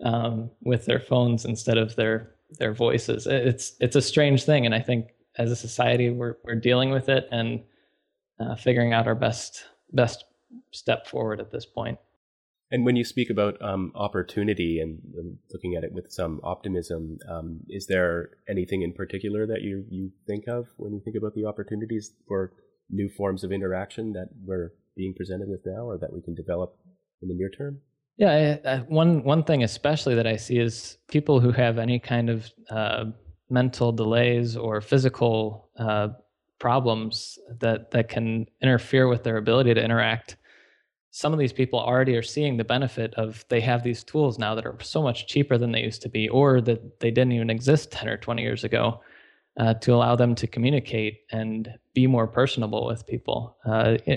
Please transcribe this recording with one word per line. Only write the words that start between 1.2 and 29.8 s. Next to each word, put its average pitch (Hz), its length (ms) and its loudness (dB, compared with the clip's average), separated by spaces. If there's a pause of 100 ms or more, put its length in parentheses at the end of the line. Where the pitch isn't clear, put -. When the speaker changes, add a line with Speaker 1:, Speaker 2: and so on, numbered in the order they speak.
Speaker 1:
instead 117 320 0
of 110 180 0
their, 110 380 -2 (240)
their 110 160 -2
voices. 117 520 0
It, 127 200 2
it's, - 340 -2
it's 120 160 2
a 135 60 6
strange 143 400 4
thing. 143 240 4
And 113 80 2
I 113 60 0
think 117 260 -2 (320)
as 117 120 0
a 120 60 -2
society, 120 540 0
we're, 120 340 -6
we're 117 160 -4
dealing 123 300 2
with 131 180 0
it 131 220 2
and, 117 320 -4 (760)
uh, 113 180 -6
figuring 120 360 2
out 117 140 4
our 113 80 2
best, - 500 -4 (280)
best 123 320 2 (480)
step - 340 -4
forward 110 340 -4
at 110 100 -14
this 120 140 -10
point. 117 340 -8 (760)
Speaker 2:
And 127 120 0
when 123 120 4
you 120 80 2
speak 120 260 -2
about, 104 320 0
um, 98 320 -4
opportunity 98 880 -2
and, 80 180 -8 (160)
and 85 240 -12 (140)
looking 90 240 -8
at 82 80 -6
it 82 80 -10
with 90 180 -14
some 82 320 -6
optimism, 85 760 -6 (140)
um, 82 380 -10
is 98 180 -12
there 90 440 0 (180)
anything 95 340 -2
in 87 100 -4
particular 101 540 -6
that 107 160 -6
you, 98 260 -8
you 95 220 -8 (160)
think 104 220 -8
of 120 180 -6 (100)
when 104 160 -10
you 101 120 -8
think 113 120 -8
about 104 180 -4
the 107 100 -4
opportunities 107 680 -8 (140)
for 95 280 -4 (360)
new 101 260 -2
forms 95 280 -2
of 92 80 -4
interaction 98 600 -6
that 92 160 -10 (140)
we're 90 280 -6 (240)
being 92 200 -6
presented 92 320 -8
with 95 160 -8
now 101 200 -8
or 113 120 -8
that 78 160 -8
we 85 80 -10
can 85 140 -10
develop 87 420 -6 (460)
in 90 60 -8
the 90 80 -6
near 95 140 -4
term? 143 280 -10 (380)
Speaker 1:
Yeah, 151 480 4
I, - 40 -2
I, 131 100 0
one, 156 440 4
one 147 220 2
thing 147 180 2
especially 143 540 0